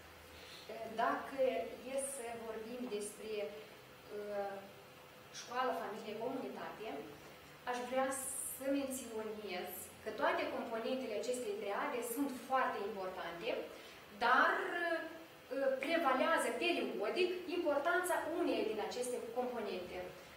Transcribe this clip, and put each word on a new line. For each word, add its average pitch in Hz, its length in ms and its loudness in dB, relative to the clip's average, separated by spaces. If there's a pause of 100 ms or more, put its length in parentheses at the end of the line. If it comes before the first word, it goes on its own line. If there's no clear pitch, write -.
(1040)
Dacă 277 360 0 (540)
e - 20 -2 (200)
să 233 100 -6 (220)
vorbim 233 340 -6 (160)
despre, 208 360 -6 (120)
uh, 202 1080 -6 (880)
școală, 247 300 0 (120)
familie, 208 400 -6
comunitate, 220 640 -4 (840)
aș 247 60 0 (140)
vrea 262 180 4 (460)
să - 80 -8 (160)
menționez 214 920 -4 (340)
că - 60 -4 (120)
toate - 220 4 (120)
componentele 247 600 -2
acestei 240 440 0
triade 240 380 0 (140)
sunt 277 160 2 (200)
foarte 262 280 4 (120)
importante, 185 600 -4 (760)
dar, - 300 8 (100)
uh, 320 1080 0 (140)
prevalează 262 640 6 (160)
periodic 339 680 4 (280)
importanța 339 580 4 (240)
uneia 262 320 4
din 214 160 0
aceste 247 300 -2 (200)
componente. 190 600 -2 (400)